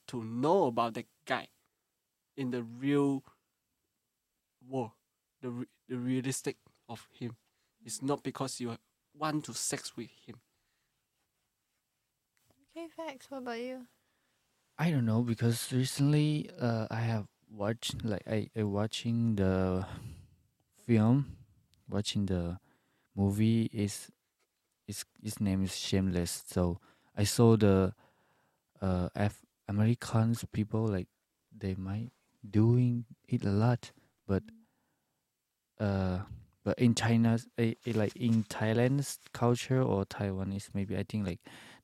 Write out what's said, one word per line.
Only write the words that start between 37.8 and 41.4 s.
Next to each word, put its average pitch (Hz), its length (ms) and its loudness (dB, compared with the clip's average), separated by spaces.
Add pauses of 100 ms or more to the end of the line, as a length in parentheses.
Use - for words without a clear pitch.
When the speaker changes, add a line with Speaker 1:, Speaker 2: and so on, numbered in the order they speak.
Speaker 3:
eh, 120 100 -4
like, 107 220 0
in 113 260 2
Thailand's 120 760 0 (120)
culture 123 500 2
or 104 240 0
Taiwanese, 98 680 -6
maybe 98 240 -4
I 98 100 -4
think, 104 200 -4
like, 87 120 -6 (440)